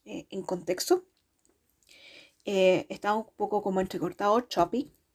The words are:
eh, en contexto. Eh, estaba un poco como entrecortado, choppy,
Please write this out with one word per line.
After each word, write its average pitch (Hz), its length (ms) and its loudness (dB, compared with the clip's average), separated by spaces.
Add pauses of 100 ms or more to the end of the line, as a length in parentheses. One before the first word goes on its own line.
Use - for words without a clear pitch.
eh, - 240 -14
en 190 140 -8
contexto. - 640 -2 (1400)
Eh, 185 440 4
estaba 208 280 -2
un 220 180 -6
poco 208 260 -2
como 190 200 0
entrecortado, 190 600 0
choppy, 233 500 -2 (240)